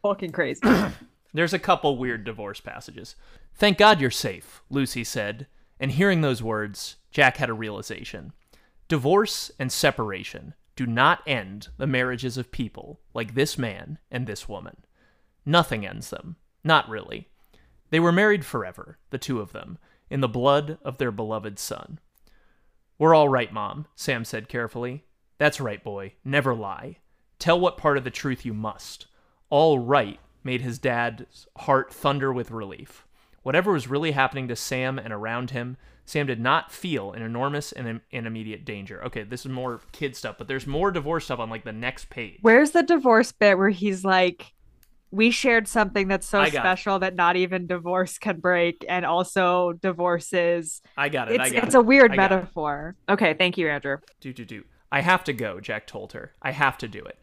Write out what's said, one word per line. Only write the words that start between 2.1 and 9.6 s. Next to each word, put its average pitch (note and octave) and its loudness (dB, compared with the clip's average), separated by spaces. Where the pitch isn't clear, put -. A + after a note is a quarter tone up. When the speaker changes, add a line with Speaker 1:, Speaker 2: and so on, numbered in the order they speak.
Speaker 2:
divorce G#2 -10
passages. - -16
"Thank G#3 2
God G#3 8
you're B2+ 2
safe," - -8
Lucy C3 -2
said. A2 -6
And C3+ -2
hearing F3+ 4
those C3 0
words, G#2+ -6
Jack C3+ 4
had C3 -2
a A2+ -4
realization. G#2+ -10
Divorce E3 2
and B2+ -4